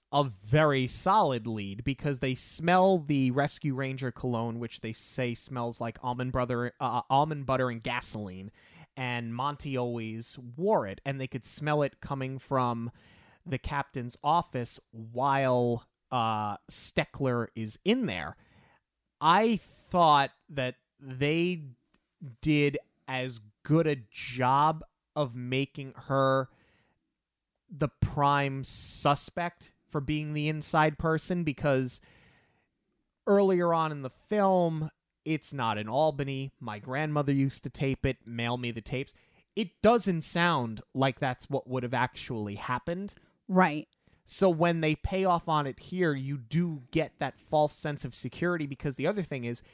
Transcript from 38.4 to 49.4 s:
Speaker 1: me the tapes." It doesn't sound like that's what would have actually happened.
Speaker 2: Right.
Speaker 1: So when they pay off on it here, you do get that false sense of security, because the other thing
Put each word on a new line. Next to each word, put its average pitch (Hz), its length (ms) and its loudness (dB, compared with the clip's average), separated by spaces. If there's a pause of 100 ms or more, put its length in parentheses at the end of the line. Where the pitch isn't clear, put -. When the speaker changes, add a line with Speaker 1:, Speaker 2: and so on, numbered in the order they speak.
Speaker 1:
me 120 140 -4
the 113 100 -8
tapes." 127 320 -8 (420)
It - 260 -4
doesn't 202 400 4
sound 147 600 0 (120)
like 131 260 2
that's 127 300 -4
what 139 180 -2
would 127 160 -4
have 120 120 -4
actually 113 600 -2
happened. 175 600 -6 (320)
Speaker 2:
Right. 180 400 2 (440)
Speaker 1:
So - 160 2
when 170 340 4
they 156 120 2
pay 190 320 -2
off 175 240 2
on 151 160 2
it 131 140 -8
here, 180 340 0
you 139 240 -4
do 143 540 -2
get 156 260 0
that 135 220 -6
false 151 340 2
sense 147 320 -6
of 127 80 -8
security, 165 540 -4
because 139 280 -6
the 135 120 -2
other 202 160 0
thing 135 200 -6